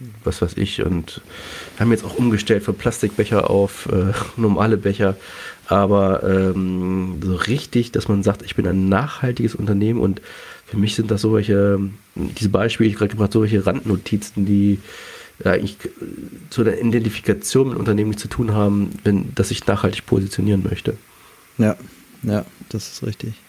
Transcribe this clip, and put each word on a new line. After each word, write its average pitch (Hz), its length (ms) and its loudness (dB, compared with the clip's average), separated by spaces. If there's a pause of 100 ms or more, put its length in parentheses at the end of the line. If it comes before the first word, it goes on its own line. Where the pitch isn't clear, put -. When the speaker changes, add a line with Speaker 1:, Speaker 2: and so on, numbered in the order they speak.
(240)
Speaker 1:
was - 180 -2
weiß 87 160 -2
ich, 101 260 -2
und 87 380 -4 (580)
haben 113 120 4
jetzt 107 140 2
auch 87 100 -10
umgestellt 107 480 2
von 101 120 -2
Plastikbecher - 720 0
auf, - 420 0
äh, 95 220 2 (100)
<laughs> - 160 -12
normale 107 380 2
Becher. 98 380 0 (520)
Aber, 98 560 4
ähm, 92 1000 0
so 92 120 0
richtig, 117 560 -2
dass - 160 -2
man 101 160 2
sagt, 98 200 0
ich - 120 -10
bin 98 120 0
ein 95 220 2
nachhaltiges 120 680 -2
Unternehmen 107 440 0
und 98 220 0 (440)
für - 120 -6
mich 104 180 0
sind 110 160 0
das 101 100 0
so 110 120 2
welche, 101 460 2 (360)
diese - 340 -2
Beispiele, 110 380 2
die 104 60 2
ich 104 60 -8
gerade 104 120 2
gebracht 107 180 0
habe, - 40 -8
so 113 80 4
welche 104 240 2
Randnotizen, 101 800 0
die, 101 340 4 (640)
ja, 98 80 2
eigentlich - 260 0 (720)
zu 117 140 0
der 107 180 2
Identifikation 117 880 2
mit 117 80 -4
Unternehmen 107 320 2
nichts 104 120 -4
zu - 80 -10
tun 113 240 0
haben, 101 380 2 (120)
wenn, 101 320 2
dass - 160 0
ich - 160 -6
nachhaltig - 380 0
positionieren 101 640 0
möchte. - 280 -4 (640)
Speaker 2:
Ja, 107 180 2 (480)
ja, 107 220 0 (240)
das - 240 -8
ist - 120 -10
richtig. 113 280 -8 (160)